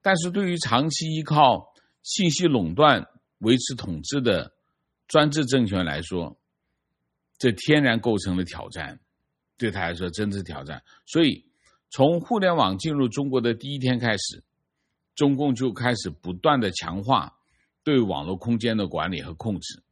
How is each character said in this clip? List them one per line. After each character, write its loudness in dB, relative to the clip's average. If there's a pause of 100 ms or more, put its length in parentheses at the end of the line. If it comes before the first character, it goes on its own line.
但 2
是 -2
对 -2
于 -2
长 2
期 -4
依 -4
靠 4 (300)
信 2
息 0
垄 2
断 4 (340)
维 4
持 -6
统 -8
治 -4
的 0 (520)
专 4
制 0
政 2
权 -2
来 -4
说， -8 (1000)
这 2
天 2
然 2
构 0
成 -2
了 -2
挑 -12
战， -12 (580)
对 -2
他 -8
来 -2
说 -6
真 -4
是 -6
挑 -10
战。 -14 (220)
所 2
以 0 (460)
从 4
互 -2
联 2
网 2
进 -4
入 2
中 -4
国 2
的 0
第 -8
一 -8
天 0
开 0
始， -10 (720)
中 4
共 0
就 -2
开 0
始 -8
不 -10
断 2
地 0
强 -8
化 0 (460)
对 4
网 -2
络 -4
空 -2
间 -2
的 -2
管 -4
理 -6
和 -12
控 -6
制 -14